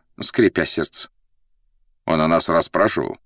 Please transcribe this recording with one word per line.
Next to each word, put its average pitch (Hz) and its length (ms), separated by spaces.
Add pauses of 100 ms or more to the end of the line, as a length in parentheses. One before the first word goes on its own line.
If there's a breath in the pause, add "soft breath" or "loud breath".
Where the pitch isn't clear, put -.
(220)
скрипя 95 420
сердце. - 460 (960)
"Он 80 160
о 78 40
нас 82 220
расспрашивал?" 82 760